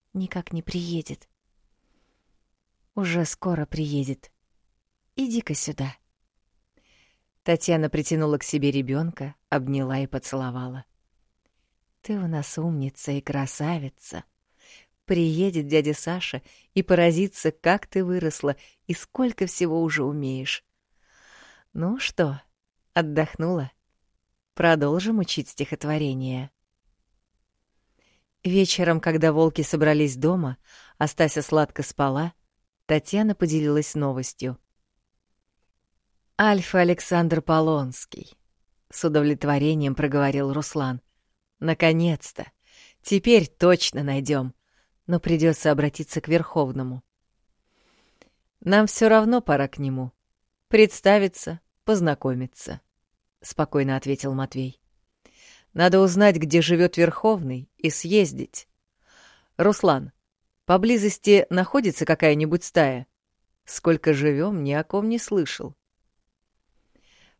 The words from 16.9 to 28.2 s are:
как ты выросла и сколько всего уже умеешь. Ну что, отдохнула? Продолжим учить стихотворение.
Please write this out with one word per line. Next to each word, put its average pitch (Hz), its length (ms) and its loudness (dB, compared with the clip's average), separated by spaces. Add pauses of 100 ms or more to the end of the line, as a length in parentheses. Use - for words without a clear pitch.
как 190 360 -2
ты 190 160 -2
выросла 160 520 -2 (300)
и 175 80 -4
сколько 226 540 -4
всего 165 340 -2
уже 156 220 -2
умеешь. 135 600 -6 (1120)
Ну 185 240 -4
что, 147 460 -4 (500)
отдохнула? 156 760 -2 (840)
Продолжим 165 640 2
учить - 320 -4
стихотворение. 139 1000 -4 (1900)